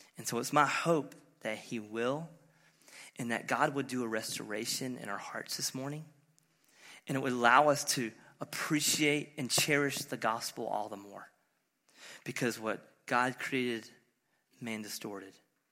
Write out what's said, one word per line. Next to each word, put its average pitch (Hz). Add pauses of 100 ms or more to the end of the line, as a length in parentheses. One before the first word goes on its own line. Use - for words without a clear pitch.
(160)
And 110
so 117
it's 131
my 147
hope 156 (260)
that 107
he -
will, 120 (920)
and 120
that 113
God 135
would 139
do 127
a 113
restoration 110
in 110
our 101
hearts -
this -
morning, 143 (1000)
and 135
it 135
would 131
allow 123
us 139 (100)
to 117 (280)
appreciate 151
and 127
cherish 143
the -
gospel 113
all 104
the 104
more. 101 (960)
Because -
what 107 (200)
God 127
created, 123 (720)
man 113
distorted, 101 (400)